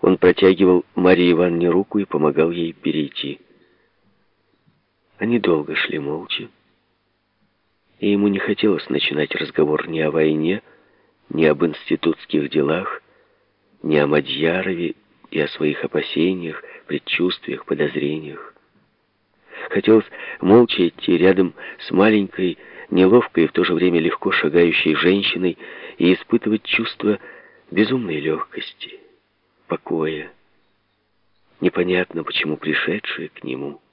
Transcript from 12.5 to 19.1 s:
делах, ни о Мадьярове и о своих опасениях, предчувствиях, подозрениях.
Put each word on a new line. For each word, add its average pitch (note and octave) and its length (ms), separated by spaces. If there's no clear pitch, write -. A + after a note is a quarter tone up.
делах, D#2 520
ни D#2 140
о D2 120
Мадьярове E2 880
и D#2+ 80
о D2 80
своих - 380
опасениях, E2 800
предчувствиях, - 800
подозрениях. D2 880